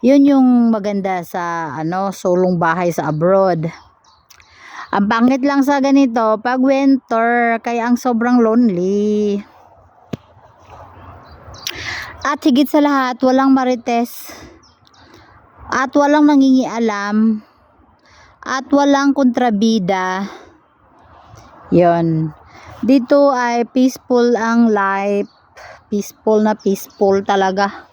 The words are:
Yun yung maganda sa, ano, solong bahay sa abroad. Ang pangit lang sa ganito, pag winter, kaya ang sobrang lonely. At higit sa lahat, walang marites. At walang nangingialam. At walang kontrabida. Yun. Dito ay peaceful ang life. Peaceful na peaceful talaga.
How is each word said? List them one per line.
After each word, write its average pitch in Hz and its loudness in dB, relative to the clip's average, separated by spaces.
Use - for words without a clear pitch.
Yun 277 6
yung 247 4
maganda 196 -4
sa, 170 -6
ano, 185 -4
solong 185 0
bahay 170 0
sa 156 -4
abroad. 170 0
Ang 202 -2
pangit 247 0
lang 285 0
sa 285 0
ganito, 240 2
pag 254 -2
winter, 240 0
kaya 233 -4
ang 247 2
sobrang 240 0
lonely. 208 0
At 277 -4
higit 285 2
sa 302 0
lahat, 269 -2
walang 262 2
marites. 247 -4
At 262 -4
walang 294 4
nangingialam. 220 0
At 262 -8
walang 277 2
kontrabida. 214 0
Yun. 170 0
Dito 277 2
ay 240 -2
peaceful 247 0
ang 226 0
life. 202 -2
Peaceful 214 -2
na 214 0
peaceful 196 -2
talaga. 196 -2